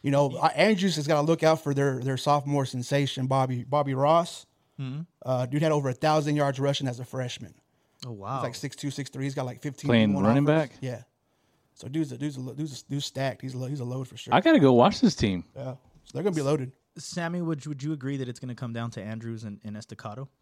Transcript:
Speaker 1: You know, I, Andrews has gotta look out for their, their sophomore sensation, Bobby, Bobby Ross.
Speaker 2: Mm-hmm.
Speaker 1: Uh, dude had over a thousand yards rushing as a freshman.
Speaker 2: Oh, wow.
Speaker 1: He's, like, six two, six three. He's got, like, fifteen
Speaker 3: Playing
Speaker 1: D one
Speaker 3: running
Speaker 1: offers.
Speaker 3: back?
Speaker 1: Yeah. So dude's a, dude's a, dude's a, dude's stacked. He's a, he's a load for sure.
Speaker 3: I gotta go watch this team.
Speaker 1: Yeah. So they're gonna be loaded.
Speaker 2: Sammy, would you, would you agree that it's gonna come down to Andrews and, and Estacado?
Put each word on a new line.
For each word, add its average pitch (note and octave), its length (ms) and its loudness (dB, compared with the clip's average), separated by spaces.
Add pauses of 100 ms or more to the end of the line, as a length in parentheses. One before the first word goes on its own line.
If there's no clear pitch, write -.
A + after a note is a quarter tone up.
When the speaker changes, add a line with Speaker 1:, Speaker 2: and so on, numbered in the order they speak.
Speaker 1:
You C#3 100 -2
know, C#3 260 2
I, C#3+ 120 2
Andrews F#3 480 2
has D3 100 -4
gotta D3 180 2
look E3 180 2
out D#3+ 200 4
for C#3+ 100 0
their, C3+ 300 0
their C3 140 -2
sophomore C#3+ 480 0
sensation, C3 640 -2
Bobby, C3 360 0
Bobby C#3 300 0
Ross. D#3 520 2 (360)
Speaker 2:
Mm-hmm. C3+ 200 -8 (240)
Speaker 1:
Uh, B2+ 200 0
dude C#3+ 160 -2
had D#3+ 100 2
over D3 160 0
a B2+ 60 -2
thousand D#3 420 2
yards C#3 240 0
rushing C#3 280 0
as A#2+ 120 -4
a B2+ 60 -10
freshman. B2 480 -10 (520)
Speaker 2:
Oh, A#2+ 60 -12
wow. G#2 280 -8
Speaker 1:
He's, B2 40 -4
like, B2 120 -6
six - 200 -10
two, C#3+ 160 -6
six C#3 180 -8
three. C3+ 140 -8
He's C#3 100 -4
got, C3+ 120 -4
like, B2 160 -10
fifteen C#3 260 -8
Speaker 3:
Playing A2+ 220 6
Speaker 1:
D G2+ 60 2
one F#2+ 100 2
Speaker 3:
running B2+ 220 4
Speaker 1:
offers. D3+ 240 2
Speaker 3:
back? - 100 -20
Speaker 1:
Yeah. B2 220 -8 (680)
So - 140 -16
dude's C#3+ 240 -4
a, B2 60 -10
dude's C#3 180 -6
a, C3 60 -10 (120)
dude's C#3+ 280 -8
a, - 100 -12
dude's C#3 140 -4
stacked. C3+ 360 -4
He's C3 140 -8
a, B2+ 140 -6
he's C#3+ 100 -6
a B2 60 -6
load B2+ 240 -6
for - 80 -20
sure. - 180 -4
Speaker 3:
I E3+ 60 6
gotta D#4+ 180 6
go C3+ 140 8
watch B2+ 260 8
this G#3 160 6
team. F#2 300 0 (100)
Speaker 1:
Yeah. C3 200 -8 (280)
So - 100 -20
they're C#3+ 100 -4
gonna F#3+ 120 0
be D3+ 60 0
loaded. C3+ 320 -2 (260)
Speaker 2:
Sammy, F3 420 -6
would D#3 240 -4
you, D3+ 40 -10
would C#3 140 -10
you D#3 100 -4
agree C#3 240 -6
that C3 120 -6
it's A#2 100 -12
gonna B2 160 -10
come A#2 180 -8
down A#2 180 -6
to A2+ 100 -10
Andrews A2+ 420 -10
and, G2+ 200 -12
and G#2+ 120 -10
Estacado? A2 520 -14 (140)